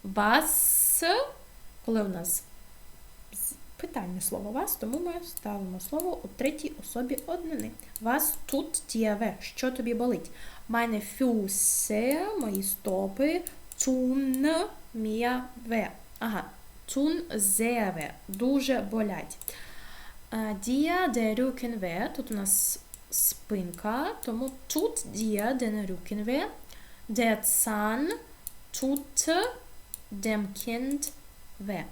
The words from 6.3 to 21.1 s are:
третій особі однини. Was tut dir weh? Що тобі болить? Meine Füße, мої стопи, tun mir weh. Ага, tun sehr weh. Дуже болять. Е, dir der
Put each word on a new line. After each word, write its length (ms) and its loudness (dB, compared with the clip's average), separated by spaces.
третій 440 -2
особі 460 -4
однини. 440 -4
Was 320 2
tut 440 -2
dir 220 4
weh? 220 0
Що 300 -2
тобі 240 0
болить? 360 0
Meine 320 2
Füße, 1200 4
мої 220 0
стопи, 800 2
tun 680 4
mir 460 2
weh. 200 2
Ага, 240 -2
tun 420 2
sehr 680 4
weh. 140 -4
Дуже 520 4
болять. 580 -2
Е, 240 -2
dir 420 4
der 300 4